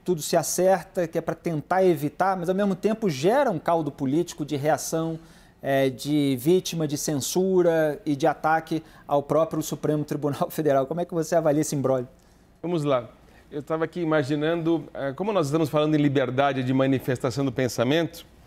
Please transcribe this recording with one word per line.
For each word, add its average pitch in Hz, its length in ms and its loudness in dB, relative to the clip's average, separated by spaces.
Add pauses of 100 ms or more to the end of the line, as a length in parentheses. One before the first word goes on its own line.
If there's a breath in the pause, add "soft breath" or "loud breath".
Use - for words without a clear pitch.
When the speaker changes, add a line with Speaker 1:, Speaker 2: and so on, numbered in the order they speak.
Speaker 1:
tudo 175 160 -2
se - 160 0
acerta, 180 680 0
que 165 100 -6
é 160 40 -2
pra 165 120 -6
tentar 170 500 0
evitar, 180 540 2
mas 175 120 -2
ao 185 60 2
mesmo 196 200 2
tempo 214 340 0
gera 202 400 2
um 175 80 -2
caldo 160 340 0
político 151 540 -2
de 147 100 -4
reação, 160 640 -2 (420 loud breath)
é, 135 280 2
de 139 500 0
vítima, 165 480 0
de 143 100 -4
censura 165 1080 2
e 147 100 0
de 135 100 -2
ataque 156 560 0 (240 loud breath)
ao 147 160 0
próprio 156 400 0
Supremo 151 440 -2
Tribunal 147 440 -4
<laughs> - 0 -
Federal. 135 380 0
Como 170 140 -6
é 175 40 -2
que - 80 -14
você 165 220 -2
avalia 156 240 2
esse 151 160 -2
imbróglio? 131 320 0 (540 soft breath)
Speaker 2:
Vamos 165 240 -4
lá. 127 240 0 (420 soft breath)
Eu 143 100 -8
tava 160 220 -4
aqui 165 160 -6
imaginando, 156 960 0
eh, 135 240 -6
como 208 160 -4
nós 165 140 2
estamos 156 200 0
falando 156 280 0
em 147 60 2
liberdade 135 600 2
de 127 100 0
manifestação 135 720 0
do 135 80 -2
pensamento, 131 760 -2 (220 soft breath)